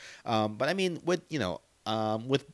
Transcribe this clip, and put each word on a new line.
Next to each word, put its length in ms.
Um, 300
but 120
I 60
mean, 320
with, 240
you 80
know, 240
um, 420
with, 260